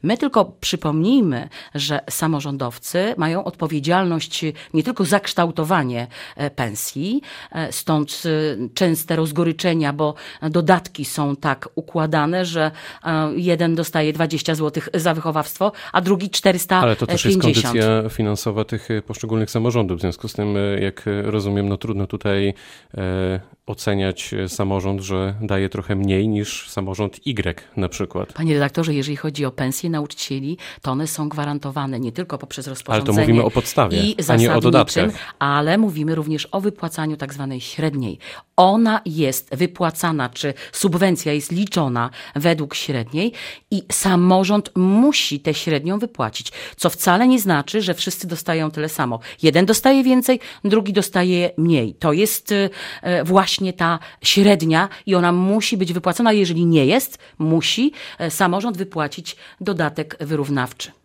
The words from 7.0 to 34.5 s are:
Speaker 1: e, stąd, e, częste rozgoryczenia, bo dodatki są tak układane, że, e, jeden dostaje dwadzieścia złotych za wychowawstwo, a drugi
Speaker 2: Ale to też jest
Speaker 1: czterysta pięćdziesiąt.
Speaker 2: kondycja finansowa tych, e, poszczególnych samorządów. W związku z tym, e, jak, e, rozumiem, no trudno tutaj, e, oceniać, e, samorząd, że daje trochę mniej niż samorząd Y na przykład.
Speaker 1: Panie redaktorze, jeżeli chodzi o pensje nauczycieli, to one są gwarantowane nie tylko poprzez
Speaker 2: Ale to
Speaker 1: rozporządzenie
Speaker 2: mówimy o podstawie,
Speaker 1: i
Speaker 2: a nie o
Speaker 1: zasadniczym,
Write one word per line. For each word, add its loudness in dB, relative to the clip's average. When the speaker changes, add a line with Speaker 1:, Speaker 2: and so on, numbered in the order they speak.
Speaker 1:
e, -6
stąd, -2
e, -2
częste 0
rozgoryczenia, 0
bo 0
dodatki 2
są -2
tak -4
układane, -2
że, 0
e, 0
jeden 2
dostaje 0
dwadzieścia 0
złotych -4
za 2
wychowawstwo, -2
a 2
drugi 0
Speaker 2:
Ale 4
to -2
też 0
jest 4
Speaker 1:
czterysta 4
pięćdziesiąt. 4
Speaker 2:
kondycja 4
finansowa -2
tych, -6
e, 0
poszczególnych -4
samorządów. 0
W -6
związku -4
z -10
tym, -2
e, 0
jak, -4
e, -2
rozumiem, 0
no 0
trudno -4
tutaj, 0
e, -2
oceniać, -2
e, -4
samorząd, -2
że -2
daje 0
trochę -4
mniej 2
niż -4
samorząd -4
Y -4
na -2
przykład. -8
Speaker 1:
Panie 0
redaktorze, 0
jeżeli -4
chodzi -6
o -4
pensje -4
nauczycieli, -6
to -4
one -2
są -4
gwarantowane -6
nie -4
tylko -8
poprzez -12
Speaker 2:
Ale -10
to -14
Speaker 1:
rozporządzenie 2
Speaker 2:
mówimy 6
o 2
podstawie, 0
Speaker 1:
i 2
Speaker 2:
a 4
nie 0
o -4
Speaker 1:
zasadniczym, 4